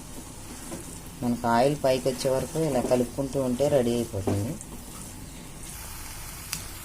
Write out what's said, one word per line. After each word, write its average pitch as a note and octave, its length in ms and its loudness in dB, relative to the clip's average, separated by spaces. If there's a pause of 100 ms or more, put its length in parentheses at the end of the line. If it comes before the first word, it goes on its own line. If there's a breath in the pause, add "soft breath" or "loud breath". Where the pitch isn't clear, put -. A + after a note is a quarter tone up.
(1200)
మనకు A#2+ 240 0 (100)
ఆయిల్ C#3 280 6
పైకి C3 260 4
వచ్చే B2+ 260 0
వరకు C3 220 -2 (120)
ఇలా B2+ 120 4 (100)
కలుపుకుంటూ C3 560 2
ఉంటే B2+ 180 4 (100)
రెడీ A#2+ 240 6
అయిపోతుంది. G2+ 520 0 (2250)